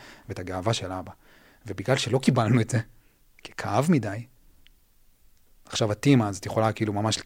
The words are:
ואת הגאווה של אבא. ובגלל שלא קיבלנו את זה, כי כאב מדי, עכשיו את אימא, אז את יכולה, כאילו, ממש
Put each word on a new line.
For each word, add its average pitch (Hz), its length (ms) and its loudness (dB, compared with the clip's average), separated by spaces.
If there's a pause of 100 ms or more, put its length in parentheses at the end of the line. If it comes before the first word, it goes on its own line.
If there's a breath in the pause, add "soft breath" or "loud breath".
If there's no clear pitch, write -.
(280 loud breath)
ואת 101 100 -10
הגאווה 92 360 -2
של 92 180 -6
אבא. 92 200 -10 (540 soft breath)
ובגלל 101 300 -2
שלא 131 220 0
קיבלנו 120 420 4
את 107 100 -2
זה, - 80 0 (640)
כי - 140 -20
כאב 104 340 -2
מדי, 113 360 0 (1400)
עכשיו 107 280 -2
את - 140 -4
אימא, 131 180 6
אז 98 140 -6
את - 80 -12
יכולה, 110 260 2
כאילו, 104 200 -4
ממש 104 340 -2